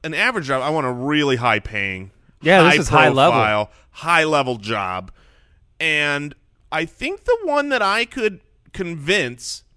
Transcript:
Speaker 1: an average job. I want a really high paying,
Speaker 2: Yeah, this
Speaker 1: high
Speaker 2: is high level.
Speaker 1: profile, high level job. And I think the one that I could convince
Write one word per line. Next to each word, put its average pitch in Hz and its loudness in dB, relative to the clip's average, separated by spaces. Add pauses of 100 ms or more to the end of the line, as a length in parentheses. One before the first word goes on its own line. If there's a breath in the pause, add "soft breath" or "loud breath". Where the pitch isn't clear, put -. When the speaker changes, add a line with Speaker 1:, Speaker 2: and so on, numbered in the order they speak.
Speaker 1:
an 160 -8
average 202 -2
job. 131 -2
I 143 -2
want 156 -2
a 127 -2
really 139 0
high 117 2
paying, 98 -6 (300)
Speaker 2:
Yeah, 180 6
this 156 6
Speaker 1:
high 151 2
Speaker 2:
is 139 -4
high 151 6
level. 139 4
Speaker 1:
profile, 107 0 (200)
high 160 0
level 139 0
job. 98 -6 (720)
And 147 -2 (380)
I 160 -4
think 320 -10
the 480 2
one 285 0
that 254 0
I 208 0
could 214 -6 (320)
convince 165 -6 (120)